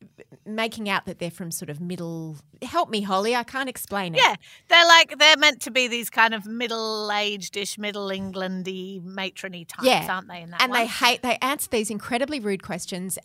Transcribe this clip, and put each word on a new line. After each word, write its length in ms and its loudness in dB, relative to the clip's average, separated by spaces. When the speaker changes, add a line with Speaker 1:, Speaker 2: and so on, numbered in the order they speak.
Speaker 1:
making 460 -6
out 160 -2
that 140 -10
they're 100 -4
from 220 -10
sort 180 -10
of 100 -10
middle, 580 -8
help 260 -2
me, 120 -2
Holly, 340 0
I 80 -2
can't 260 -6
explain 460 -6
it. 100 4
Speaker 2:
Yeah, 120 4
they're 180 8
like, 320 8
they're 180 10
meant 240 4
to 100 -8
be 160 2
these 220 -4
kind 240 4
of 140 -8
middle-aged-ish, 1300 -4
middle 320 -6
Englandy, 960 -6
matron-y 640 -10
types, 200 -4
Speaker 1:
Yeah. 240 4
Speaker 2:
aren't 180 -6
they, 120 -14
in 80 -16
that 140 0
Speaker 1:
And 100 0
they 60 2
Speaker 2:
one? 80 0
Speaker 1:
hate, 340 2
they 180 0
answer 300 -2
these 220 -2
incredibly 480 -4
rude 240 -4
questions 600 -8